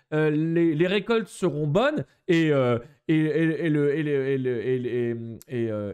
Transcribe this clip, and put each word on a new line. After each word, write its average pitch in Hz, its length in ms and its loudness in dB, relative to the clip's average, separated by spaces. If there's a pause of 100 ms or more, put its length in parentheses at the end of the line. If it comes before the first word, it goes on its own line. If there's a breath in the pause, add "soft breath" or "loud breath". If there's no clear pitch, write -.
(140)
Euh, « 156 160 2
Les, 165 440 2
les 160 120 2
récoltes 214 420 0
seront 151 380 -4
bonnes 240 400 0 (220 soft breath)
et, 165 220 4
euh, 123 280 2 (300 loud breath)
et, 160 100 4
et, 156 480 0
et - 20 2
le, 147 260 2
et 160 80 -2
le, 143 240 0
et 139 120 0
le, 123 280 -2
et 127 120 0
le, 123 100 -6
et, 120 220 -2 (380)
et, 117 220 -4
euh, 104 240 -6